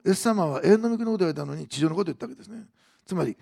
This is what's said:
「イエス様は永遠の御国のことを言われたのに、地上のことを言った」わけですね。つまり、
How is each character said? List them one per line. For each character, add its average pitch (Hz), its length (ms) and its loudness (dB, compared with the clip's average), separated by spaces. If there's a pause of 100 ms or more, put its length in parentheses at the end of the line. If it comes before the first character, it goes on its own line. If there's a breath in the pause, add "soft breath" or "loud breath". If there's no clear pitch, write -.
「イ 190 60 4
エ - 20 6
ス 190 80 0
様 214 240 2
は 139 180 -2
永 170 100 8
遠 220 80 6
の 233 80 0
御 226 80 -2
国 233 80 -4
の 226 80 -2
こ 220 40 -2
と 185 80 2
を - 20 0
言 - 0 -
わ 160 60 -2
れ - 0 -
た 147 120 -6
の 143 100 -8
に、 151 120 -10
地 127 140 -10
上 160 80 4
の 156 60 -4
こ 190 100 0
と 170 60 -4
を - 20 -4
言 - 20 -8
っ - 20 -20
た」 247 100 -10
わ - 20 -10
け - 60 -16
で - 80 -20
す - 60 -20
ね。 220 180 -16 (380)
つ 190 100 -6
ま 165 100 0
り、 117 160 -4